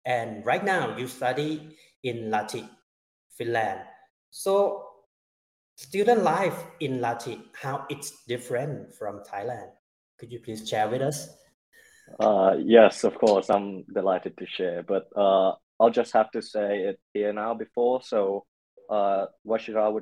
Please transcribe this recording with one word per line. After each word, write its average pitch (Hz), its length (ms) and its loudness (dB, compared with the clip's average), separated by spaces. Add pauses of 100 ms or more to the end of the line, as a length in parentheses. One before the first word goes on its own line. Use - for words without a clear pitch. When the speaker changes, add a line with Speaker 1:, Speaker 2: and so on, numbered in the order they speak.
Speaker 1:
and 113 400 -4
right 135 200 0
now 151 320 -2
you 123 100 -8
study 147 680 -6 (260)
in 117 280 -6
Lahti, 107 380 -4 (720)
Finland. 113 420 -2 (500)
So, - 540 0 (920)
student 208 480 2
life 170 400 0 (160)
in 131 180 -4
Lahti, 120 420 -4 (140)
how 139 340 -8
it's - 380 -12
different 123 680 -6
from 101 280 -10
Thailand? 104 480 -10 (480)
Could 120 140 -18
you 120 80 -14
please 110 280 -12
share 110 200 0
with 127 140 -2
us? 147 260 -4 (880)
Speaker 2:
Uh, 95 400 4
yes, 110 460 8
of 101 140 2
course, 101 320 4
I'm 101 340 -2 (100)
delighted 92 440 -2
to 90 80 -10
share, 87 360 -6
but, 95 240 -4 (100)
uh, 98 360 4 (260)
I'll 117 120 6
just 117 220 -2
have 110 200 4
to 113 100 -6
say 104 380 -2 (100)
it 95 80 -8 (140)
here 104 200 0
now 110 220 -4
before. 120 480 -2
So, 98 440 0 (420)
uh, 98 380 0 (200)
Washira 107 560 0